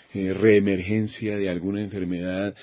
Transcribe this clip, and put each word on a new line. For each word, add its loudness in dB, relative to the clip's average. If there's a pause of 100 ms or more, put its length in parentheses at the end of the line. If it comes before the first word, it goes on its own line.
(140)
eh, -2
reemergencia 2
de -2
alguna -4
enfermedad -4